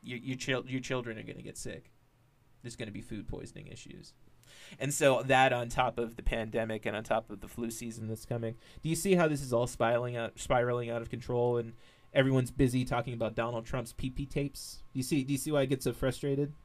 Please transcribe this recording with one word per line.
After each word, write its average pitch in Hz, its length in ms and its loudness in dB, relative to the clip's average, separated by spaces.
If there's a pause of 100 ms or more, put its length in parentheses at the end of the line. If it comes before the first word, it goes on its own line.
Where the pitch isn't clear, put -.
Your, 123 160 -8
your 127 180 -6
chil-, 127 300 0
your 131 140 -4
children 120 360 -4
are 110 60 -12
gonna - 200 -14
get - 160 -14
sick. - 320 -12 (720)
There's 120 140 -12
gonna 113 140 -10
be 104 120 -10
food 104 260 -10
poisoning - 380 -10
issues. - 480 -18 (640)
And 143 160 -2
so 135 320 6
that 131 260 6
on 120 160 -2
top 123 300 2
of 117 180 -4
the - 60 -14
pandemic 110 640 0
and 104 100 -2
on 113 80 -4
top 113 260 0
of 101 100 -12
the 107 80 -12
flu 117 220 -6
season 113 380 -8
that's 110 160 -8
coming. 113 300 -4 (280)
Do 151 60 -2
you 165 80 0
see 190 200 4
how 170 120 8
this 143 140 0
is 127 100 -4
all 120 140 4
spiraling 120 500 0
out, 117 220 -6
spiraling 123 500 2
out 117 140 -4
of 117 80 -10
control, 123 480 2
and 113 160 -4 (400)
everyone's 131 360 6
busy 127 360 4
talking 123 260 -2
about 113 220 -2
Donald 117 320 -2
Trump's 131 260 -4
pee-pee 135 320 -4
tapes? - 580 -6 (120)
Do 131 40 -4
you 127 40 -2
see, 131 220 0
do 139 80 -2
you 139 60 2
see 151 140 -4
why 147 80 4
it 135 60 2
gets 135 180 0
so 127 80 0
frustrated? 143 600 -2 (100)